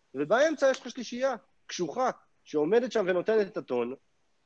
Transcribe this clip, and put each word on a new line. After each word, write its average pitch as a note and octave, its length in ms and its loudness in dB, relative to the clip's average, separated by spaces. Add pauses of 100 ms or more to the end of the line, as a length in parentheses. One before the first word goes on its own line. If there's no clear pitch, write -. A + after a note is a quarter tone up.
(140)
ובאמצע C4 560 2
יש B3+ 100 -2
לך B3 100 -12
שלישייה B3 440 -6 (320)
קשוחה, G#3+ 440 -4 (340)
שעומדת G3 480 2
שם G#3+ 160 0
ונותנת G3 380 2
את - 100 -10
הטון, B2 380 -4 (520)